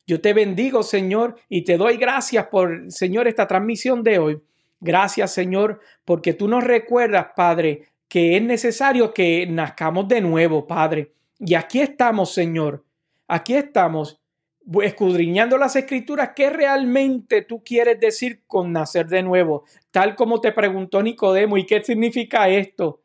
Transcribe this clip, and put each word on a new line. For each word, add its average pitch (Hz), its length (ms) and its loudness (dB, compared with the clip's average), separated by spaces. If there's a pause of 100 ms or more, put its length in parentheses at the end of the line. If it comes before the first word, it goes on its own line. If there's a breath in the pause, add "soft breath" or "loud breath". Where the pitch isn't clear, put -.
yo 160 160 -2
te 208 120 2
bendigo, 214 500 0
Señor, 214 520 -2 (140 soft breath)
y 165 140 -2
te 170 140 2
doy 226 200 2
gracias 247 500 0
por, 180 440 -2
Señor, 220 360 -2
esta 226 200 0
transmisión 226 560 -2
de 214 160 4
hoy. 151 220 0 (380)
Gracias, 190 540 0
Señor, 190 460 -2 (260 soft breath)
porque 170 280 0
tú 202 140 -2
nos 240 160 2
recuerdas, 233 720 2
Padre, 160 520 0 (200 soft breath)
que 170 280 2
es 208 80 2
necesario 240 720 0
que 175 340 0
nazcamos 165 600 -4
de 233 120 2
nuevo, 160 460 0
Padre. 156 460 -2 (260)
Y 175 160 0
aquí 170 240 -2
estamos, 240 540 0
Señor, 160 520 -4 (420)
aquí 175 260 -4
estamos, 170 680 -2 (440)
bu-, 202 180 -2
escudriñando 196 720 0
las 269 200 0
Escrituras, 269 580 -4
¿qué 277 140 2
realmente 269 920 0
tú 233 220 -12
quieres 240 360 2
decir 226 460 -2
con 175 280 -2
nacer 160 340 -2
de 185 160 0
nuevo? 180 400 0 (260 soft breath)
Tal 202 260 0
como 226 260 0
te 220 100 0
preguntó 190 500 -2
Nicodemo, 202 560 0
"¿y 190 80 -2
qué 208 160 0
significa 233 680 0
esto?". 196 560 -2